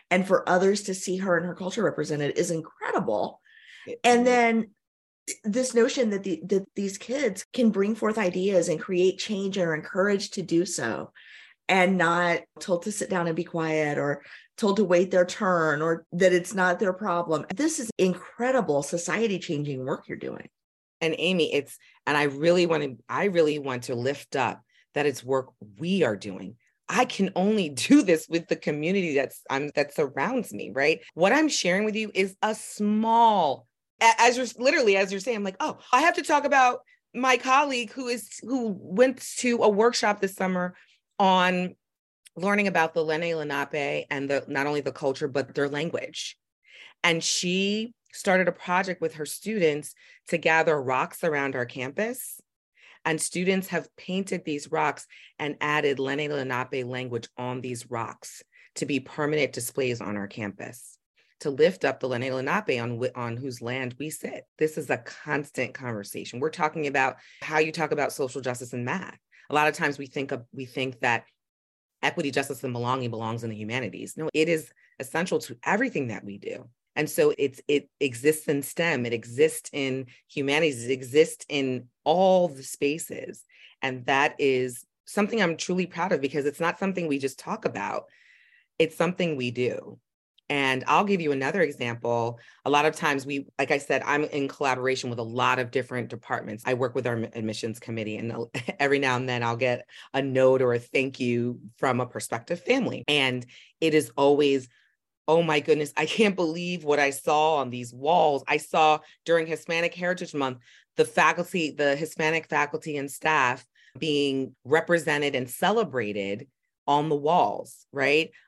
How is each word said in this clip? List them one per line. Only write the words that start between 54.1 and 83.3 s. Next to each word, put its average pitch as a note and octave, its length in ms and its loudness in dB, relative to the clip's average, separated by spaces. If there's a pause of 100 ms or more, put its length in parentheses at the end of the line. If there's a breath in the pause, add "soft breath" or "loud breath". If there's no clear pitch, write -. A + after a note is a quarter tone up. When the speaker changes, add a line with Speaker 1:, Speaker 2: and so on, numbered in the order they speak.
Speaker 2:
these C#3+ 280 -6
rocks D3+ 340 -2 (320 loud breath)
and D3 220 -6
added D3 380 2
Lenni C#3 300 -2
Lenape C3 580 -4
language B2 500 -6
on B2+ 240 -6
these B2 300 -10
rocks - 520 -10 (340 soft breath)
to D#3 100 -6
be C#3 140 0
permanent D3 520 -2
displays B2 480 -4
on G#2 160 -6
our G2+ 100 -6
campus, - 720 -12 (440)
to D3+ 100 -4
lift D3+ 340 2
up C3+ 160 -2
the C3+ 80 -2
Lenni B2+ 220 -2
Lenape C3 500 -2
on A#2 180 -4
wh-, B2+ 200 -4
on A#2+ 180 -6
whose B2 240 -10
land B2 380 -6
we D3 100 -8
sit. - 360 -12 (140)
This D#3 200 0
is - 100 -6
a C3+ 100 0
constant C#3+ 760 -6
conversation. G#2+ 680 -10
We're D#3 100 -2
talking D#3 360 -2
about C3+ 300 0 (260 loud breath)
how D#3 160 0
you D#3+ 140 2
talk D#3 200 -2
about D3 200 0
social C3+ 280 -6
justice B2 320 -6
in A#2+ 120 -6
math. E3+ 340 -6 (320 soft breath)
A - 40 0
lot D3+ 140 6
of D3+ 60 2
times D3+ 240 -2
we C#3 80 -10
think C3+ 260 -6
of, B2+ 200 -6
we C3 120 -10
think C3 360 -6
that A#2+ 240 2 (800)
equity, D3+ 280 0
justice, C3 340 -4
and C3 80 -4
belonging A#2+ 380 -2
belongs A2+ 340 -6
in A2+ 60 -6
the G#2+ 60 -8
humanities. G#2+ 600 -8
No, D#3 160 -6
it D#3 160 4
is D#3 240 -2 (260 soft breath)
essential D#3+ 420 -2
to - 240 -12
everything F3+ 440 0
that G#2+ 160 -8
we G2+ 140 -12
do. - 300 -12 (280)
And D3+ 140 -2
so D3+ 260 4
it's, C3+ 300 -2
it D3 220 0 (100)
exists C#3 480 0
in C#3+ 160 0
stem, D3+ 420 -2
it A#2 80 -4
exists A#2+ 600 0
in C3+ 340 -4 (220 soft breath)
humanities, C#3 560 0
it B2 80 -2
exists C3+ 560 2
in C3 400 -2 (160)
all F#3 420 4
the C3+ 160 -8
spaces. - 800 -6 (380 soft breath)